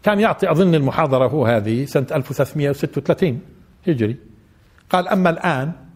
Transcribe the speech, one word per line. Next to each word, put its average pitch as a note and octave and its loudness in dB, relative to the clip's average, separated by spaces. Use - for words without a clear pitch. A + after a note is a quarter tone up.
كان G#3 2
يعطي F#3+ 0
أظن E3+ 4
المحاضرة C#3 2
هو C3 0
هذه A2+ 0
سنة C3+ -2
ألف C#3+ -4
وثلاثمية C#3+ -2
وستة - -4
وثلاثين D#3 -2
هجري، A#2+ 0
قال: F3+ 0
"أما F#3 2
الآن D#3+ -2